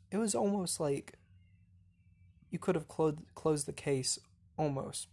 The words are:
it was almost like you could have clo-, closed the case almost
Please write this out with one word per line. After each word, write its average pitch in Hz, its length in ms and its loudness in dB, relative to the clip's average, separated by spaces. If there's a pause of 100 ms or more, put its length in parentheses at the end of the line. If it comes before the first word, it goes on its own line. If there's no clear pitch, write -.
(100)
it 185 60 -2
was 220 180 2
almost 202 460 0
like 143 340 0 (1400)
you 180 80 -6
could 185 160 2
have 160 140 -2
clo-, 156 300 2 (180)
closed 151 300 2
the - 60 -6
case - 460 0 (380)
almost 139 560 -2